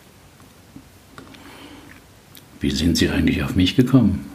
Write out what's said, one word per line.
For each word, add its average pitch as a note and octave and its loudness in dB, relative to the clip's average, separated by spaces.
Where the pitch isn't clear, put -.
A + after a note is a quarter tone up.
„Wie C#2+ -2
sind D#2+ 0
Sie E2+ 2
eigentlich C#2 0
auf C2+ -6
mich F2+ 0
gekommen?“, A#2 2